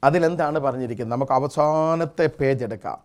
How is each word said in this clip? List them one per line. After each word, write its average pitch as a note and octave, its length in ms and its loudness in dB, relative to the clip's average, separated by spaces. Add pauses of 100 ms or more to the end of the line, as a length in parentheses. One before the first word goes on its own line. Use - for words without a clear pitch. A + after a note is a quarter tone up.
അതിലെന്താണ് D#3+ 560 2
പറഞ്ഞിരിക്കുന്നത്? B2 580 -4
നമുക്ക് C3+ 140 -2
അവസാനത്തെ D#3 960 0 (100)
പേജ് C3+ 240 0
എടുക്കാം. G#2 420 -8